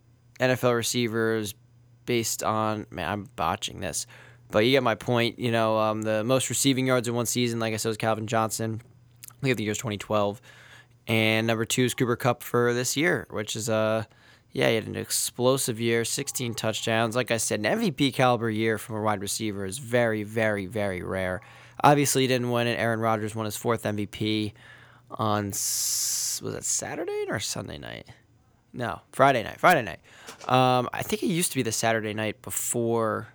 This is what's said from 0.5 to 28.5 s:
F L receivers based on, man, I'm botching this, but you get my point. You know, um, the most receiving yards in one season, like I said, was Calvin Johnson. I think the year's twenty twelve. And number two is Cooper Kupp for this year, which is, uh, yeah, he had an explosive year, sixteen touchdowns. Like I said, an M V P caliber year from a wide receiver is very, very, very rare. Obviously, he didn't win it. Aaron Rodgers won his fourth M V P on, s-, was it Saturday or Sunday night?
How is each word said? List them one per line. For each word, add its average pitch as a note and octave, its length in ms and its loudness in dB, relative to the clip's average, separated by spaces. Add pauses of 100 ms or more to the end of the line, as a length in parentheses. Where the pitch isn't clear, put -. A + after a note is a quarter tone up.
F B2+ 140 2
L B2 80 6
receivers A2+ 840 0 (520)
based A#2 360 0
on, G#2+ 480 0
man, D#2+ 180 -6
I'm G2+ 280 -4
botching F2+ 440 -2
this, F2+ 260 -6 (440)
but G#2+ 140 4
you B2 60 4
get C3+ 120 6
my A#2 120 2
point. A#2 440 0
You A#2+ 140 0
know, A2 260 2
um, A2 240 0
the A2 220 0
most B2+ 240 2
receiving C3 380 2
yards B2+ 220 2
in A#2 60 -2
one A#2+ 120 0
season, A#2 340 0
like A2+ 140 0
I - 20 -2
said, A2+ 140 -2
was G#2+ 60 -2
Calvin A2 300 0
Johnson. A2 540 -2 (480)
I - 160 -10
think B2+ 120 4
the G#2+ 80 -4
year's G#2 140 -2
twenty G#2+ 200 -4
twelve. G#2 420 0 (640)
And A2 400 4
number A2+ 180 0
two B2+ 200 2
is A#2+ 100 0
Cooper A#2+ 220 0
Kupp A#2+ 260 0
for A#2+ 300 2
this B2 240 -2
year, D3 340 0
which G#2+ 260 -6
is, G#2+ 120 -4
uh, A2 360 0 (480)
yeah, C3+ 160 2
he A#2+ 60 4
had A2 120 -2
an G2+ 100 -8
explosive B2 840 0
year, A#2 240 2
sixteen A#2+ 500 -6
touchdowns. A2+ 640 0
Like B2 140 0
I A#2 60 4
said, A2 240 -2
an G#2+ 60 -2
M G3 140 2
V A3 100 2
P C#3 220 0
caliber A#2+ 380 2
year A2 280 0
from A2 180 -8
a G#2 60 -4
wide G#2+ 180 0
receiver G2+ 440 -4
is F#2+ 140 -8
very, A#2 440 0
very, G#2+ 440 -2
very F#2+ 360 -4
rare. F#2 380 -4 (420)
Obviously, C#3+ 400 6
he C3 60 4
didn't B2 220 2
win A#2+ 160 2
it. A#2+ 120 0
Aaron A2+ 220 0
Rodgers A2 340 0
won A2 120 -4
his G#2 100 -6
fourth A#2 300 -2
M G#2 100 -2
V G#2 100 -2
P G#2+ 480 -2 (580)
on, G#2 360 0
s-, - 960 -2
was A2 120 -6
it - 100 -8
Saturday G4 640 -4
or A#2+ 120 -2
Sunday F2+ 380 -8
night? A#1 280 -12 (640)